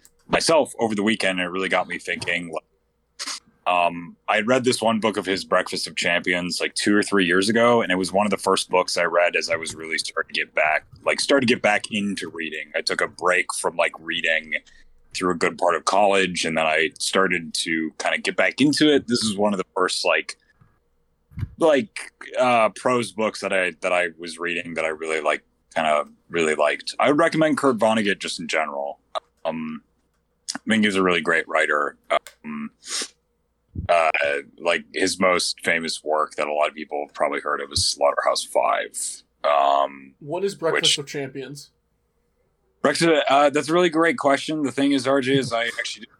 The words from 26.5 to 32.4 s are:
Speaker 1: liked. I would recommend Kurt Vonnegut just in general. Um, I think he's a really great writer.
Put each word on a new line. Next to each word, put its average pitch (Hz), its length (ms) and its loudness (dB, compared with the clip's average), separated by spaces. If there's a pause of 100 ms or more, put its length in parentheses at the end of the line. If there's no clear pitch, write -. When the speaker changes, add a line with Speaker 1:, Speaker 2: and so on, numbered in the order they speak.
Speaker 1:
liked. 73 440 0
I 113 120 4
would 147 80 2
recommend 156 400 2
Kurt 131 200 2
Vonnegut 110 400 2
just - 220 -8
in 80 80 -8
general. 71 500 -4 (460)
Um, 80 380 -8 (720)
I - 40 -14 (120)
think 110 140 4
he's 98 120 0
a 95 60 4
really 90 180 4
great 80 280 0
writer. 76 480 0 (480)